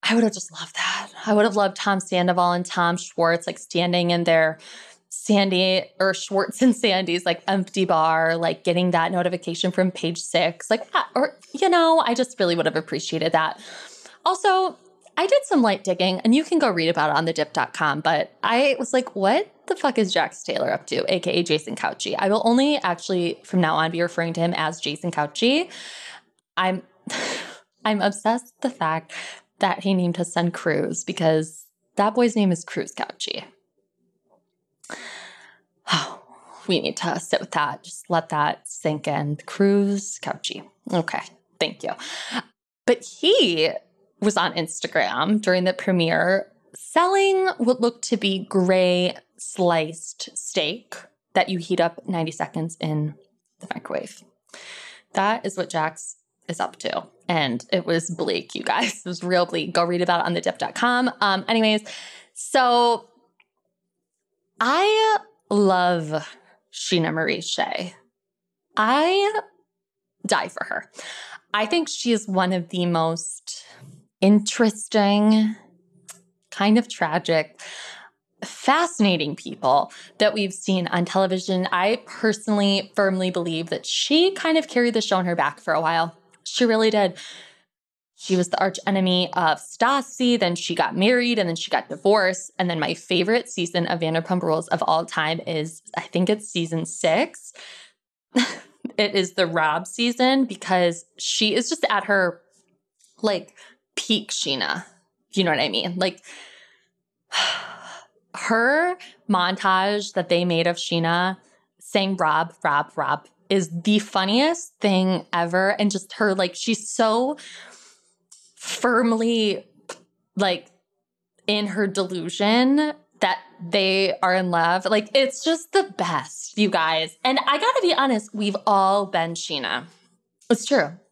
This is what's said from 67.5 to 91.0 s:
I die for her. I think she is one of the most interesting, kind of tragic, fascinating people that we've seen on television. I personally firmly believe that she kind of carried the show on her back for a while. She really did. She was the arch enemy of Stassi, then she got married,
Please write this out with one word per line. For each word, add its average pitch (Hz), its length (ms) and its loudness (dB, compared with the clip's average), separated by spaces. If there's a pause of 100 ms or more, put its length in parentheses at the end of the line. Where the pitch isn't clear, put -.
I 359 640 2 (840)
die 185 220 0
for - 200 -8
her. - 220 -8 (640)
I 214 140 0
think 330 220 0
she - 220 -4
is 214 160 0
one 185 260 0
of 175 180 -4
the 180 160 -2
most 165 800 -4 (600)
interesting, 214 1300 4 (960)
kind 214 280 4
of 240 100 0
tragic, 160 720 -2 (800)
fascinating 202 920 0
people 143 560 0 (240)
that 208 160 4
we've 196 220 -2
seen 185 320 -2
on 175 180 0
television. 185 640 0
I 202 360 0
personally 202 920 0
firmly 185 340 2
believe 165 380 -4
that - 160 -6
she 339 460 2
kind 330 260 0
of 311 100 0
carried 240 280 0
the 220 80 2
show 196 140 0
on 185 100 0
her 175 100 0
back 143 240 -2
for 165 140 -2
a 156 60 0
while. 165 360 0 (280)
She - 200 0
really 220 240 4
did. 208 300 2 (1000)
She - 180 -2
was 180 140 2
the - 100 -2
arch 190 280 0
enemy 185 480 2
of 160 240 2
Stassi, 247 840 0
then 175 140 2
she 170 200 -6
got 165 220 0
married, 240 420 2